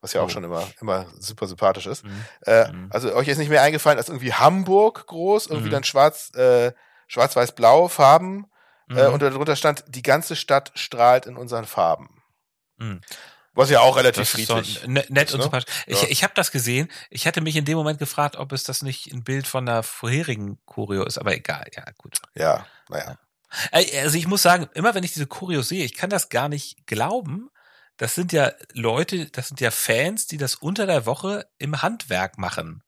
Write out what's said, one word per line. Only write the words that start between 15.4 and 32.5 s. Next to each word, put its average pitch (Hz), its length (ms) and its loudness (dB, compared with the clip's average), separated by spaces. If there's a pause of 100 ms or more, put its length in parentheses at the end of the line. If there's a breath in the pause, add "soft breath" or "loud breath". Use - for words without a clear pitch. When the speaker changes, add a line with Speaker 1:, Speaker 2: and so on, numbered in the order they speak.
Speaker 2:
sympathisch. 139 300 -4 (120)
Ich, 98 180 -2
Speaker 1:
Ja. - 60 -2
Speaker 2:
ich 139 140 0
hab 196 120 -2
das - 160 0
gesehen. 127 380 -2 (200 loud breath)
Ich - 180 -4
hatte 165 140 -2
mich 156 160 -2
in 147 80 0
dem 160 120 0
Moment 151 220 -2
gefragt, 147 380 -4
ob 139 160 -10
es 131 100 -6
das - 180 -6
nicht 135 300 -10
ein 127 120 -12
Bild 135 220 -4
von 127 200 -4
der 117 180 0
vorherigen 113 840 -4
Choreo 101 380 -4
ist, - 140 -6
aber 98 180 0
egal. - 300 -8 (100)
Ja, - 80 -18 (140)
gut. - 200 -12 (160)
Speaker 1:
Ja, 80 320 0 (240 soft breath)
naja. - 220 -8
Speaker 2:
Ja. - 60 -18 (540 loud breath)
Ey, 160 280 0
also 147 180 0
ich 165 100 -4
muss 196 140 0
sagen, 175 320 4
immer 196 220 0
wenn 185 80 -4
ich 180 100 -6
diese 147 140 -6
Choreos 165 400 -4
sehe, 180 160 -4
ich 127 120 -8
kann - 140 -6
das 202 200 -4
gar 127 180 -2
nicht - 400 -10
glauben. 180 640 -4 (480 soft breath)
Das - 180 -4
sind 175 160 -4
ja 143 220 2 (180)
Leute, 127 560 -2
das - 220 -10
sind 135 100 -16
ja 120 120 0
Fans, 147 560 -2
die 160 100 -10
das 139 180 -4
unter 202 300 -4
der 156 200 0
Woche 190 400 -4 (120)
im 147 240 -6
Handwerk 95 560 -4
machen. 82 500 -8